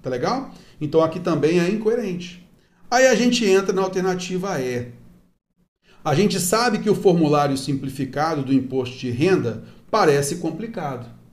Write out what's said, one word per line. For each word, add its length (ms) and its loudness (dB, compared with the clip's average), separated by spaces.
Tá 80 -8
legal? 400 -4
Então 220 2
aqui 180 0
também 400 2
é 80 2
incoerente. 800 -4
Aí 160 6
a 80 6
gente 280 2
entra 300 4
na 80 0
alternativa 800 -2
E. 400 -6
A 80 2
gente 240 2
sabe 420 0
que 100 -2
o 60 4
formulário 640 2
simplificado 840 -4
do 100 0
imposto 440 -2
de 120 -8
renda 540 0
parece 460 2
complicado. 720 -8